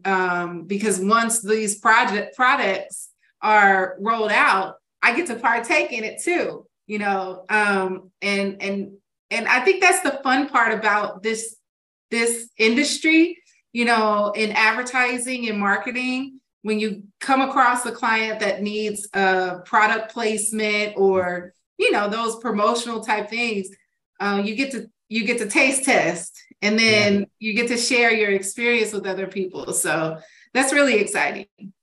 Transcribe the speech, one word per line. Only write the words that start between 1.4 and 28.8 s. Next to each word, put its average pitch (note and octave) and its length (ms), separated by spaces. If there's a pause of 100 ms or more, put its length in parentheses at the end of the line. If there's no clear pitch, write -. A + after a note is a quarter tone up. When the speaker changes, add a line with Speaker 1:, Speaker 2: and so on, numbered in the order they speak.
Speaker 1:
these G#3+ 360
project G#3 580
products B3 720 (340)
are G3 560
rolled G#3+ 320
out, G#3+ 460 (260)
I A#3+ 140
get F4 100
to A#3 80
partake C4+ 580
in A3 120
it - 180
too, - 440 (200)
you G#3 140
know, F#3+ 480
um, G3 640 (100)
and, G3 400
and, G3 300 (400)
and A3 160
I B3+ 120
think F#4 220
that's F4+ 200
the C#4 200
fun C4+ 260
part A#3 240
about G#3 520
this, A3 320 (560)
this A#3 440
industry, D#4+ 840 (340)
you A#3+ 120
know, G#3+ 520
in G#3+ 160
advertising B3 960
and G#3 100
marketing, B3 840 (260)
when G#3+ 140
you G#3 240 (160)
come C4+ 220
across B3 440
a A3+ 60
client A3 480
that G3 200
needs G#3 540
a F#3 500
product A3 480
placement G#3+ 840
or, F#3 560 (260)
you G#4 140
know, G#3 160
those A3 320
promotional A3+ 640
type G#3+ 260
things, A3 380 (500)
uh, G3+ 260
you G#3+ 120
get C4+ 160
to, A3 180 (180)
you A3 160
get A#3 140
to G#3 100
taste C#4 360
test, F3 520 (260)
and G#3+ 140
then G#3 440
Speaker 2:
Yeah. G3 40 (140)
Speaker 1:
you G#3+ 160
get A#3+ 140
to A#3+ 80
share A#3+ 360
your G#3+ 200
experience A3 600